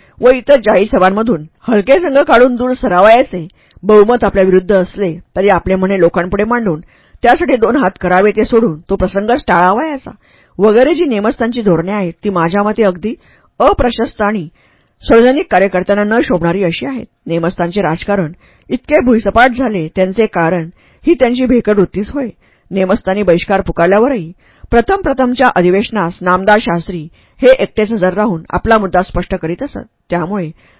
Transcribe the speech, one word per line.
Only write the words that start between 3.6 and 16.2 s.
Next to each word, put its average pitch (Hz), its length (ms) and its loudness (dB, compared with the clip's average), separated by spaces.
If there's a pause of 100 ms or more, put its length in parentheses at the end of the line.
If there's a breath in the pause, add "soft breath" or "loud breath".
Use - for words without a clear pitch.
बहुमत 214 400 4
आपल्या 196 200 2
विरुद्ध 185 320 2
असले 185 420 -2 (180)
तरी 196 140 0
आपले 190 260 0
म्हणणे 190 240 -2
लोकांपुढे 180 440 0
मांडून 214 380 -2 (420 soft breath)
त्यासाठी 269 340 2
दोन 220 180 0
हात 262 160 0 (100)
करावे 185 300 2
ते 214 140 0
सोडून 214 340 0 (100)
तो 196 60 0
प्रसंगच 196 520 -2
टाळावयाचा 226 640 0 (460 soft breath)
वगैरे 233 380 4
जी 330 100 0
नेमस्थांची 233 560 -2
धोरणे 180 300 0
आहेत, 190 220 -4 (100)
ती 214 60 -2
माझ्या 180 340 0
मते 214 200 0
अगदी 185 320 -2 (440 soft breath)
अप्रशस्त 247 600 0
आणि 202 260 -4 (540)
सार्वजनिक 254 500 2
कार्यकर्त्यांना 202 640 0
न 247 40 2